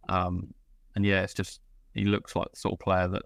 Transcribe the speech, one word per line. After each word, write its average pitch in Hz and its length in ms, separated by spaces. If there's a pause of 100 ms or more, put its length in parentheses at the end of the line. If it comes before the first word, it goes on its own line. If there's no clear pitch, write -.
Um, 90 440 (440)
and 101 100
yeah, 98 160
it's 101 100
just, - 280 (340)
he 101 100
looks 101 300
like - 160
the - 80
sort - 160
of - 60
player 92 260
that 90 200